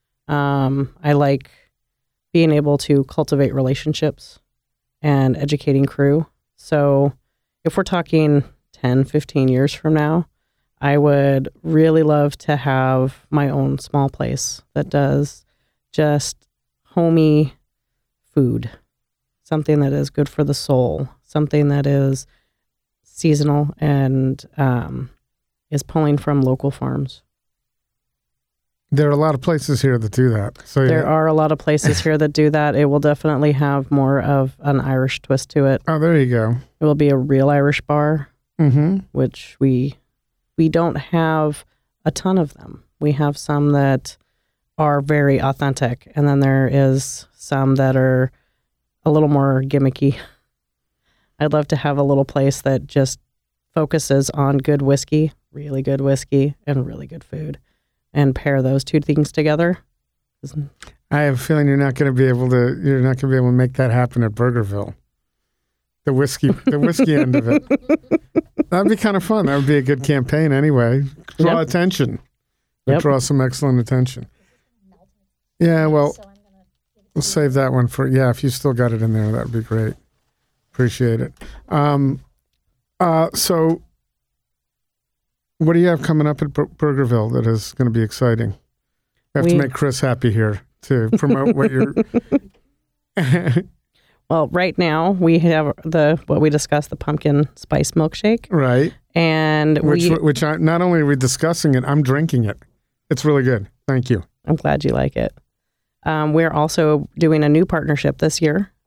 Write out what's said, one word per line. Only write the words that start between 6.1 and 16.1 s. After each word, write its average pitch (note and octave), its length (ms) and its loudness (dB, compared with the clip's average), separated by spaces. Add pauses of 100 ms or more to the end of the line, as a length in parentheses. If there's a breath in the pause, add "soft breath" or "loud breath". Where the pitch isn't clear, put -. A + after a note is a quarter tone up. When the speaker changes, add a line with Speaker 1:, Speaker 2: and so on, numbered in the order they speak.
Speaker 1:
So C#3 560 0 (520)
if D#3+ 120 -4
we're G3 60 0
talking D#3 600 0 (280)
ten, C3 320 0
fifteen C#3 440 -2
years C3 260 0
from - 200 -2
now, D#3 340 0 (520)
I C#3+ 180 0
would C#3 500 2 (140)
really D#3+ 400 4
love D3 360 2
to D3+ 180 -2
have C3 720 -2
my C#3+ 200 0
own C#3 280 -2
small C#3 300 -2
place - 540 -6 (120)
that C#3+ 140 -4
does C#3+ 560 -2 (480)
just D3 540 -2 (360)